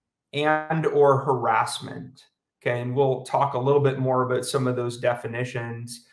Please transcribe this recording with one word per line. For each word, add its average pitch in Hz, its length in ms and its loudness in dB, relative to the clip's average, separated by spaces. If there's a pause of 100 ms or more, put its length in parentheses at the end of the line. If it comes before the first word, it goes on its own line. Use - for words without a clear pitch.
(320)
and 156 540 0
or 143 320 6
harassment. 123 1040 -2 (380)
Okay, 120 180 -2
and 123 160 -4
we'll 135 260 0
talk 135 320 0
a 127 40 -2
little 139 240 2
bit 131 160 2
more 127 240 0
about 123 240 -2
some 131 200 0
of 127 100 0
those 120 220 -4
definitions, 120 1160 -6